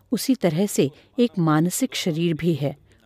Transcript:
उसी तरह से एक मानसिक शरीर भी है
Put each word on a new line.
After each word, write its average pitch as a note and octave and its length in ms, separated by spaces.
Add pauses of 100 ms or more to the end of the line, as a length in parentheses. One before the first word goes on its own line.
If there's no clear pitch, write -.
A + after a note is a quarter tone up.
(120)
उसी B3 240
तरह F3 300
से E3+ 260 (280)
एक A#3+ 200
मानसिक E3 560
शरीर E3+ 380
भी E3 200
है C3+ 240 (280)